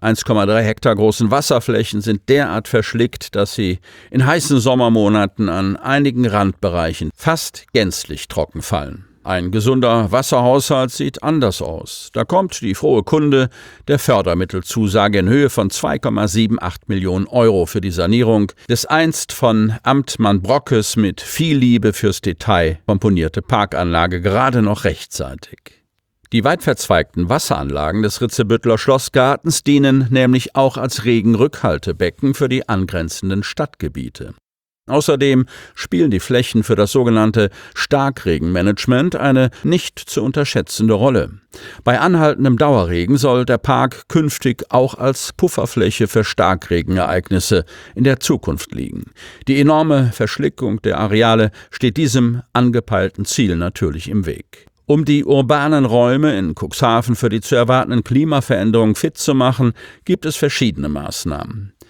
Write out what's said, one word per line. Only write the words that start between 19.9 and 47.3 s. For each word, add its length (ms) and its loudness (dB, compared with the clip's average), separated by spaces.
Brockes 540 0
mit 260 0
viel 360 -2
Liebe 360 4
fürs 280 -2
Detail 680 0
komponierte 560 0
Parkanlage 800 0
gerade 420 2
noch 220 -2
rechtzeitig. 1000 -8
Die 140 0
weit 180 0
verzweigten 680 0
Wasseranlagen 720 -2
des 200 -4
Ritzebütteler 560 0
Schlossgartens 840 0
dienen 460 4
nämlich 460 2
auch 220 0
als 260 -6
Regenrückhaltebecken 1300 0
für 160 -2
die 180 -4
angrenzenden 760 -4
Stadtgebiete. 880 -10
Außerdem 580 2
spielen 340 0
die 100 0
Flächen 440 0
für 120 0
das 160 0
sogenannte 600 2
Starkregenmanagement 1400 0
eine 360 2
nicht 380 -2
zu 240 -4
unterschätzende 720 0
Rolle. 380 2
Bei 160 2
anhaltendem 580 4
Dauerregen 600 2
soll 280 2
der 140 2
Park 480 -2
künftig 600 -2
auch 260 0
als 380 -4
Pufferfläche 760 0
für 160 0
Starkregenereignisse 1400 0